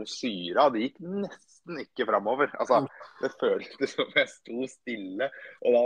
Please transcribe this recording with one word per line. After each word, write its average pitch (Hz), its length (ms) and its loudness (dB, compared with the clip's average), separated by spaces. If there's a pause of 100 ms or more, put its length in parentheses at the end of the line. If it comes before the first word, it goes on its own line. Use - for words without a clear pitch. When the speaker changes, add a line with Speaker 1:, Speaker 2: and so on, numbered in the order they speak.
Speaker 1:
syra. 101 640 2
Det 113 140 0
gikk - 180 -6
nesten 175 800 -10
ikke - 240 -4
framover. 120 540 2
Altså, 120 220 4
Speaker 2:
Mm. 131 60 -2 (340)
Speaker 1:
det 135 180 -2
føltes 107 560 -2
som 139 100 0 (100)
jeg 135 120 4
sto 120 400 -8
stille, 110 640 -6 (340)
og 123 80 6
da 120 120 6